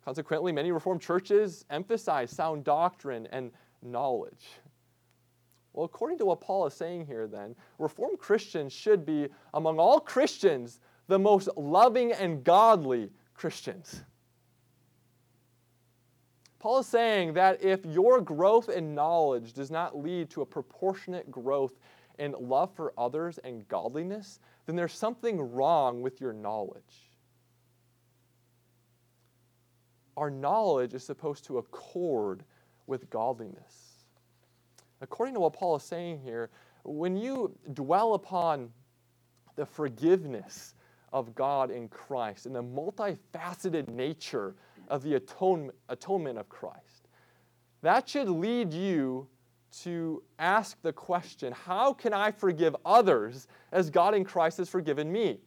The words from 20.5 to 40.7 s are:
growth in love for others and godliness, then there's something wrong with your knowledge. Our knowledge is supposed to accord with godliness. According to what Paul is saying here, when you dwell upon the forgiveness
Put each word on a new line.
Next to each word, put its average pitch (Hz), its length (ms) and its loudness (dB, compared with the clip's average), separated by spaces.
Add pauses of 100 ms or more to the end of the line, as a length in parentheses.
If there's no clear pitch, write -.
growth 131 480 -2 (400)
in 143 200 -6
love 135 340 0
for 160 240 -6
others 156 400 -4
and 117 300 -14
godliness, 160 720 -6 (260)
then 160 100 -6
there's 175 160 -2
something 226 480 -4 (140)
wrong 135 480 2
with 127 180 -6
your 127 140 -6
knowledge. 104 800 -10 (3000)
Our 147 140 -2
knowledge 160 640 0
is 131 80 -10
supposed 147 420 -8
to 127 140 -4
accord 113 840 -4 (440)
with 131 240 -8
godliness. 113 920 -8 (960)
According 247 360 -4
to 220 40 -4
what 160 140 4
Paul 175 220 -2
is 139 80 -6
saying 170 380 -8
here, 117 280 -8 (340)
when 165 320 -4
you 240 400 -4 (160)
dwell 175 440 2
upon 165 580 -2 (840)
the 147 120 -6
forgiveness 143 1080 -2 (400)